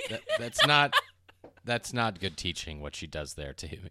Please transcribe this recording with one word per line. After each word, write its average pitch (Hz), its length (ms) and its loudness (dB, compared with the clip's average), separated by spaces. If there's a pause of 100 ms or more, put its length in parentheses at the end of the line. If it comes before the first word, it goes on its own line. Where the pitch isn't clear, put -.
that, - 120 -6 (160)
that's - 300 2
not, 147 260 6 (680)
that's 120 300 -2
not 113 260 2
good 92 180 -2
teaching 80 440 -4
what 73 140 -8
she 82 120 -8
does 76 280 -6
there 71 180 -8
to - 140 -12
hu-, 85 100 -10 (140)